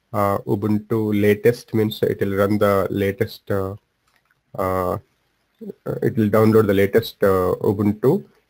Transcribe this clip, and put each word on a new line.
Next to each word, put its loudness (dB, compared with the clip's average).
uh, 0
Ubuntu -2
latest, 2
means 0
it -2
will -2
run 0
the 2
latest, -4
uh, -4
uh, -2
it -2
will 2
download 4
the 0
latest, 0
uh, 2
Ubuntu 0